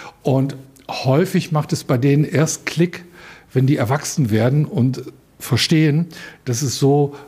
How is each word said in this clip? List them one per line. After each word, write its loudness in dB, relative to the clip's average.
Und 0
häufig 0
macht -2
es -6
bei 0
denen 2
erst -2
Klick, -2
wenn 2
die 4
erwachsen 0
werden 2
und -2
verstehen, 2
dass -4
es -4
so 2